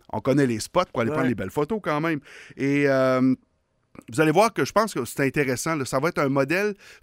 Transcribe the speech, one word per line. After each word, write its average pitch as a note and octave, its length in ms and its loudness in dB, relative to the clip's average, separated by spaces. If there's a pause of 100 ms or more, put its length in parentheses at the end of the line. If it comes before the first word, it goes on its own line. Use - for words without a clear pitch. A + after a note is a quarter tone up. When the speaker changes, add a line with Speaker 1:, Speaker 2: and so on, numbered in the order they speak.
(120)
Speaker 1:
on - 100 -6
connaît C#3 240 2
les A#2 140 -2
spots - 220 -2 (100)
pour B2 100 -4
aller A2+ 80 0
Speaker 2:
Ouais. D3 60 -4
Speaker 1:
prendre C3+ 140 0
les A#2 60 -2
belles F#2+ 140 -8
photos D3+ 340 -4
quand D3+ 160 -2
même. D#3+ 200 -2 (360)
Et, C#3+ 320 0
euh, C3 460 4 (800)
vous A#2 100 0
allez D#3 100 4
voir G#3+ 220 4
que D3 120 -2
je - 60 -10
pense G#3+ 220 0
que C#3+ 120 -4
c'est - 200 -6
intéressant, C3+ 500 -2
là. C#3 100 -4
Ça C3+ 140 -2
va D#3 100 0
être - 100 -4
un C#3+ 100 2
modèle. E3 460 0 (280)